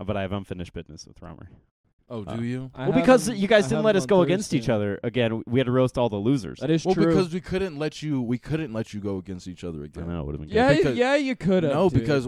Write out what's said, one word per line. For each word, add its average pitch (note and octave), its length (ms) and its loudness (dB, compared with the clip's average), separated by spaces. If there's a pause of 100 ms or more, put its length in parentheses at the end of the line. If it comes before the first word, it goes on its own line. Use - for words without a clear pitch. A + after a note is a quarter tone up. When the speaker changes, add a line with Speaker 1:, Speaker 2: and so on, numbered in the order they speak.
Speaker 1:
But G2+ 140 -4
I G2 60 -2
have F#2 80 -6
unfinished F#2 420 -8
business E2 320 -14
with - 140 -20
Romery. E2 300 -18 (600)
Speaker 2:
Oh, A#2 160 -10
Speaker 1:
Uh, A2+ 120 -8
Speaker 2:
do A#2 60 -4
you? B2+ 300 -6
Speaker 3:
I B2+ 160 -2
Speaker 1:
well, B3 100 4
because B3+ 280 6
Speaker 3:
haven't, A3 120 -4
Speaker 1:
you G3 80 0
guys D#4 180 6
Speaker 3:
I - 20 -4
Speaker 1:
didn't - 100 -2
Speaker 3:
haven't G#3+ 80 0
Speaker 1:
let G#3+ 100 4
us F#3+ 80 2
Speaker 3:
on B2+ 40 -6
Speaker 1:
go F#3 160 6
against F#3 260 0
Speaker 3:
Thursday. D#3+ 80 0
Speaker 1:
each A#2+ 120 -2
other G#2 340 0
again. A2+ 420 -2
We A#2 140 0
had B2 80 2
to B2 40 0
roast B2+ 280 2
all A#2+ 100 2
the G2+ 80 -2
losers. G2+ 440 -2
Speaker 3:
That C3+ 100 -2
is E3 120 2
Speaker 2:
Well, F#3 120 2
Speaker 3:
true. - 100 4
Speaker 2:
because F3 260 2
we F3 100 -6
couldn't F#3 360 -4
let D3+ 240 -6
you, D3 220 -2
we A#2 160 -2
couldn't D3+ 340 -4
let A2 220 -6
you G#2+ 60 -6
go G2 180 -4
against F2+ 280 -10
each F2+ 160 -12
other D#2+ 200 -8
Speaker 1:
I - 20 -10
Speaker 2:
again. E2 220 -12
Speaker 1:
know, E2+ 140 -6
it C#2 40 -6
would've D2 160 -8
been D#2 80 -12
good. G3+ 60 -10
Speaker 3:
Yeah, C4 180 4
Speaker 2:
Because C#4 240 2
Speaker 3:
yeah, B3 180 2
you C4+ 200 0
could F#3 260 2
have, D3 120 0
Speaker 2:
No, F3 180 4
Speaker 3:
dude. C3 100 2
Speaker 2:
because, B2+ 260 0